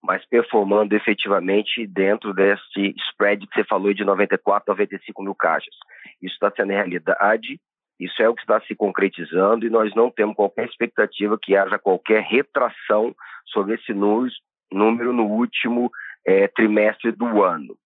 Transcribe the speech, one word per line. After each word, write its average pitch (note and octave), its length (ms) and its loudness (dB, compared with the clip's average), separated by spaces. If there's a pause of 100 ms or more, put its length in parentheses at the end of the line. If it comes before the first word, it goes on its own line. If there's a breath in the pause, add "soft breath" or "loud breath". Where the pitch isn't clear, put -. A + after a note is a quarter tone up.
mas F#2 240 -4
performando G#2 680 2
efetivamente G2+ 920 0
dentro G2 480 -2
desse G2 600 0 (140)
spread G#2 380 -2
que - 80 -18
você G#2 100 0
falou G2+ 300 0
de G2 100 -4
noventa G2 300 0
e F#2+ 40 -2
quatro, G2+ 320 0
noventa G2 260 -2
e - 40 -12
cinco - 220 -16
mil G2 120 -8
caixas. D#2+ 400 -2 (460 loud breath)
Isso F2+ 180 -14
tá G2+ 160 0
sendo G2 180 -2
realidade, G2+ 880 -2 (400)
isso A2+ 220 -10
é A2+ 80 4
o A#2 60 2
que - 80 -10
está A2 180 0
se - 140 -10
concretizando F#2+ 920 0
e A#2 60 -2
nós A2 240 2
não A#2 160 4
temos A2 260 -2
qualquer - 300 -2
expectativa G#2+ 760 -2
que G2 160 2
haja G2 220 2
qualquer G2+ 440 0
retração A#2+ 920 -2 (320 loud breath)
sobre G#2+ 300 -2
esse - 180 -8
nu-, G#2 340 2 (440)
número A#2 400 2
no A#2 140 2
último, A#2+ 640 -2 (360 loud breath)
é, G2 220 4
trimestre G#2+ 640 0
do G#2+ 300 0
ano. E2 440 -2